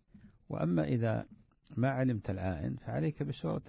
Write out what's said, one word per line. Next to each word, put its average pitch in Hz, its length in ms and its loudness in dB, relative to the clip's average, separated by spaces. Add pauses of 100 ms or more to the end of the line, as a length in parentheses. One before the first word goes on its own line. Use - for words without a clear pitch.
(500)
وأما 165 340 2
إذا 113 420 2 (520)
ما 127 120 4
علمت 127 400 2
العائن، 95 460 -2
فعليك 147 480 -2
بسورة - 460 -4